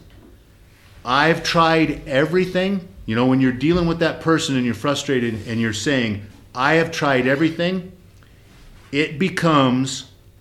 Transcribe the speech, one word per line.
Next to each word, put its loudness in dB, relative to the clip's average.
"I've 2
tried 0
everything." 0
You -4
know, 2
when 4
you're 4
dealing 2
with 0
that 0
person 0
and 0
you're 0
frustrated -2
and -4
you're 0
saying, -2
"I 2
have 2
tried 0
everything," -2
it -2
becomes, 0